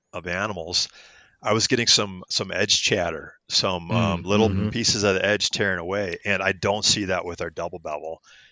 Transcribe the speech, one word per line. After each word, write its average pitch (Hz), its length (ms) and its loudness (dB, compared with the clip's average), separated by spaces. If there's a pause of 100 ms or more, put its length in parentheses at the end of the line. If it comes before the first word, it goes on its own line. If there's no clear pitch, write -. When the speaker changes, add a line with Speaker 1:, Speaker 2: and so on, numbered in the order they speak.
(120)
Speaker 1:
of 90 120 -10
the 87 100 -6
animals, 92 540 -4 (580)
I 113 80 2
was 110 140 2
getting 117 200 2
some, 95 420 2
some 98 220 -2
edge 92 300 2
chatter, 85 520 0 (160)
some, 87 400 0
Speaker 2:
Mm, 87 60 0
Speaker 1:
um, 85 280 2
little 104 260 4
Speaker 2:
mm-hmm. 101 200 0
Speaker 1:
pieces 107 340 0
of 98 120 4
the 92 100 0
edge 101 240 2
tearing 95 300 0
away, 92 460 -4
and 98 160 0
I 95 120 2
don't 101 320 0
see 104 200 2
that 92 200 -2
with 87 160 -8
our 85 80 -4
double 85 300 -6
bevel 80 420 -8 (300)